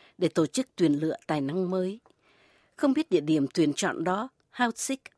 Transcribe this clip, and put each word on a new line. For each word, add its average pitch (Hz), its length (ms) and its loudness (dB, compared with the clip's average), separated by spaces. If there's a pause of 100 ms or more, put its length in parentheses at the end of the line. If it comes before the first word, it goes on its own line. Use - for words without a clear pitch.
(180)
để 175 100 2
tổ 160 180 2
chức - 300 -2
tuyển 156 180 4
lựa 151 220 -2 (120)
tài 151 140 0
năng 175 300 -2
mới. 185 280 -4 (760)
Không 277 180 2
biết 302 180 -2
địa 180 100 4
điểm 151 320 2
tuyển 151 200 2
chọn 165 300 -4
đó, 196 260 -2 (220)
Hausik 247 500 -4 (160)